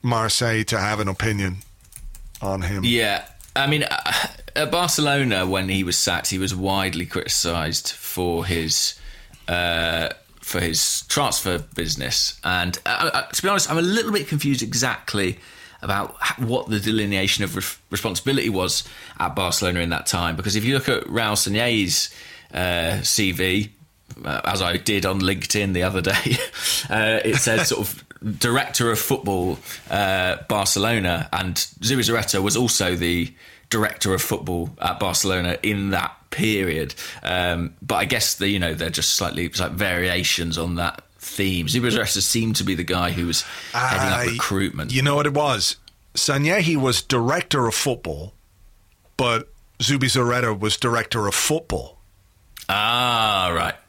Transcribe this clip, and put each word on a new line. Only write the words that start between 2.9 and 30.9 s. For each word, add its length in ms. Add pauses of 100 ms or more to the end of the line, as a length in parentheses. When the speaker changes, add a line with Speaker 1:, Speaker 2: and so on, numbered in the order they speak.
Speaker 2:
I 100
mean, 180
uh, 280 (420)
at 160
Barcelona, 760
when 220
he 140
was 140
sacked, 320
he 100
was 160
widely 520
criticised 840
for 560
his, 480 (540)
uh, 600 (320)
for 180
his 480
transfer 500 (160)
business. 720
And, 420
uh, 260
uh, 100
to 200
be 60
honest, 220
I'm 80
a 40
little 300
bit 160
confused 340
exactly 760 (440)
about 320 (100)
h-, 140
what 300
the 100
delineation 640
of 140
re-, 60 (280)
responsibility 600
was 340 (340)
at 160
Barcelona 460
in 100
that 160
time. 300
Because 180
if 100
you 100
look 140
at 160
Raul 280
Sanllehi's, 760 (420)
uh, 500
C 280
V, 400 (540)
uh, 200
as 160
I 160
did 300
on 140
LinkedIn 520
the 120
other 160
day, 360 (220)
<laughs> 320
uh, 340
it 120
says 320
sort 180
of 180 (160)
<laughs> 200
director 500
of 80
football, 600 (280)
uh, 500 (100)
Barcelona, 840